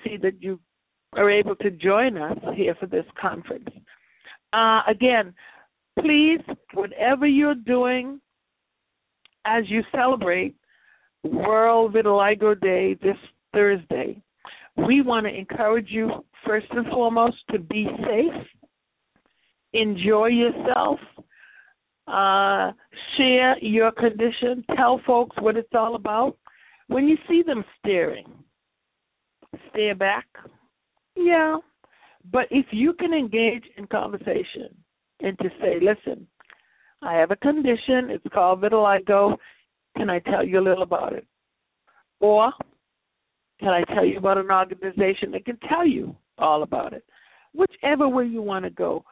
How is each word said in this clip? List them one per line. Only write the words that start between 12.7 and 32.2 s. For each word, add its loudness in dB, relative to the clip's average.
this 0
Thursday, -2
we 4
wanna -2
encourage -2
you, -6
first -2
and -4
foremost, 0
to -2
be -4
safe, -2
enjoy 0
yourself, 0
uh, 2
share 4
your 2
condition, -2
tell 2
folks 0
what 0
it's -4
all 0
about. -4
When 2
you 4
see 4
them -4
staring, -4
stare -2
back. -2
Yeah. 2